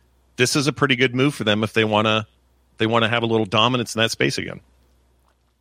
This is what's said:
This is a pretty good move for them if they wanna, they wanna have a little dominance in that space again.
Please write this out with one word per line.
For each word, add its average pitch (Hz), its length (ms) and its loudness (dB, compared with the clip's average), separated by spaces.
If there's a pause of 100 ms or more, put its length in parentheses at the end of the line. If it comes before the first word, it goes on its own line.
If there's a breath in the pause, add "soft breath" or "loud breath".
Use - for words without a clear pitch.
(380)
This 123 180 2
is 143 120 0
a 147 60 -2
pretty 135 220 -2
good 123 180 0
move 135 220 0
for - 80 -8
them 107 220 0
if - 80 -6
they 113 100 2
wanna, 110 420 0 (520)
they 113 100 0
wanna 113 220 2
have 117 140 0
a 117 40 -2
little 113 180 0
dominance 117 480 0
in 110 60 -4
that 113 100 2
space - 280 -2
again. 90 240 -10 (1000)